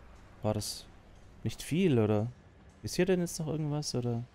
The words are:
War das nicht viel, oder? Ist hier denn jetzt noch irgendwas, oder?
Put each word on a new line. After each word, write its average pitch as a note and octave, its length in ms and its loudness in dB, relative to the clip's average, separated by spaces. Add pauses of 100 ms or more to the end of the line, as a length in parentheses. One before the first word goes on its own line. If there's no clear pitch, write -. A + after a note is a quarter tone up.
(400)
War G#2+ 120 2
das - 320 -6 (580)
nicht - 200 -6
viel, D#3+ 360 2
oder? G#2+ 280 4 (560)
Ist - 120 -6
hier F3 100 4
denn F#3 160 2
jetzt E3+ 180 -4
noch D#3+ 80 -4
irgendwas, D3 480 -2
oder? A#2+ 280 0 (120)